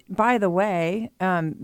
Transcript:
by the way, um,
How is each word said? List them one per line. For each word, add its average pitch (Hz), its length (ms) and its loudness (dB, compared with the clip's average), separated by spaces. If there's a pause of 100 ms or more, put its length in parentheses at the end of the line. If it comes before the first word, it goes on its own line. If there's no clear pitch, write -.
by 233 280 2
the 202 120 2
way, 185 680 0
um, 175 440 0